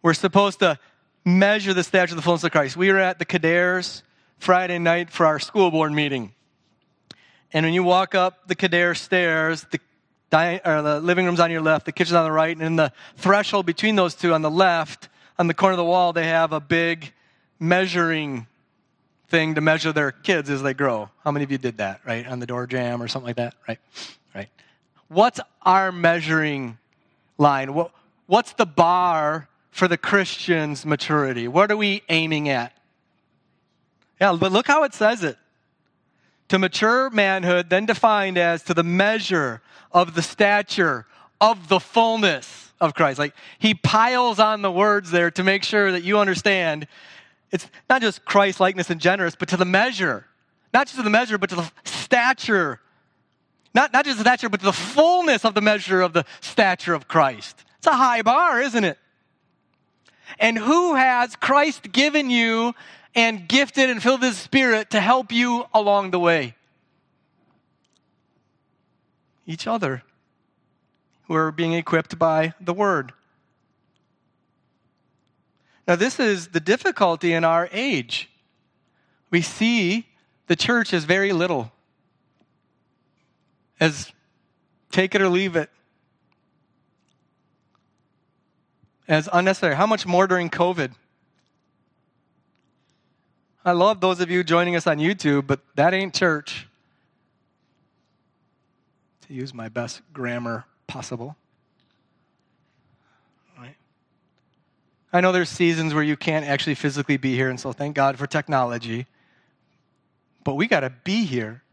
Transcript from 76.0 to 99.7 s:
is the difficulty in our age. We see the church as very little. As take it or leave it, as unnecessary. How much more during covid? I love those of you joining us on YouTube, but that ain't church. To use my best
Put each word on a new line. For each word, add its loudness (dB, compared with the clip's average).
is 0
the -2
difficulty 0
in 0
our 0
age. -6
We 2
see 0
the 0
church 0
as -2
very 0
little. -2
As -2
take 0
it 2
or 2
leave -2
it, -2
as 0
unnecessary. 0
How 0
much -2
more 2
during 0
covid? -2
I 0
love 2
those 0
of -2
you 0
joining 2
us -2
on 0
YouTube, 0
but -2
that 2
ain't -4
church. -2
To -20
use -12
my -12
best -10